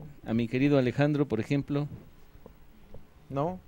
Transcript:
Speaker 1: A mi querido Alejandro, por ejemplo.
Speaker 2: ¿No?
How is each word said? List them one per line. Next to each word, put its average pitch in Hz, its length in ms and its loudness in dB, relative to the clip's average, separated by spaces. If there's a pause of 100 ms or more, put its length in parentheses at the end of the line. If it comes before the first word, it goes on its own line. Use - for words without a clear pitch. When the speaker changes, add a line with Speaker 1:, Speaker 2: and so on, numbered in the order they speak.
(240)
Speaker 1:
A 113 100 -4
mi 117 120 2
querido 139 320 4
Alejandro, 143 480 2
por 110 140 -2
ejemplo. 143 480 -2 (1400)
Speaker 2:
¿No? 160 380 -4